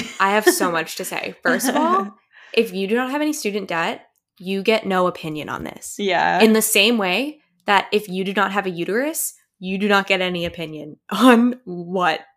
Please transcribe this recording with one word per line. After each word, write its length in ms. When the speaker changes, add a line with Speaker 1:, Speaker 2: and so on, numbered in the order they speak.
Speaker 1:
<laughs> 120
Speaker 2:
I 120
have 140
so 260
much 240
to 100
say. 380
First 260
of 60
all, 400
Speaker 1:
<laughs> 180
Speaker 2:
if 200
you 140
do 80
not 160
have 100
any 120
student 340
debt, 400
you 240
get 240
no 200
opinion 400
on 160
this. 360
Speaker 1:
Yeah. 420
Speaker 2:
In 120
the 100
same 340
way 420
that 240
if 180
you 140
do 100
not 180
have 140
a 60
uterus, 640
you 180
do 100
not 200
get 140
any 240
opinion 580
<laughs> 60
on 560
what 560